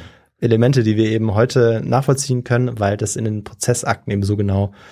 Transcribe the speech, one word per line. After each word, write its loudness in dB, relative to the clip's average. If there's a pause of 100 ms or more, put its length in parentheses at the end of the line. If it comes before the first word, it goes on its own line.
(400)
Elemente, 2
die 2
wir 4
eben 0
heute 2
nachvollziehen 0
können, 0
weil 0
das -4
in -6
den -4
Prozessakten -4
eben 0
so 0
genau, 0 (180)